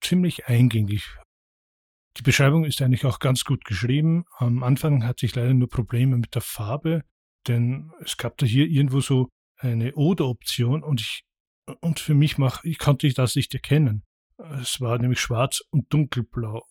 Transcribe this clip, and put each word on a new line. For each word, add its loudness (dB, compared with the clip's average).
ziemlich 0
eingängig. 2
Die -14
Beschreibung 4
ist -4
eigentlich 2
auch 0
ganz 0
gut -2
geschrieben. 0
Am 0
Anfang 2
hatte -2
ich -2
leider 2
nur 2
Probleme 0
mit -2
der -2
Farbe, -4
denn 0
es -10
gab -8
da 0
hier 4
irgendwo 2
so 2
eine -2
Oder-Option 0
und -2
ich, -10
und -2
für 0
mich 4
mach, 0
ich -6
konnte 2
das 0
nicht -2
erkennen. 0
Es -6
war -2
nämlich 0
schwarz -2
und -2
dunkelblau -4